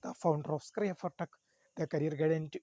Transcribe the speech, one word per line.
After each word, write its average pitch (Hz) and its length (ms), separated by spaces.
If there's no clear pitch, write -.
the 254 100
founder 151 400
of 151 100
Kariya 202 220
for 175 200
Tech, 170 140
the 156 100
career 151 280
guide 156 160
and 156 320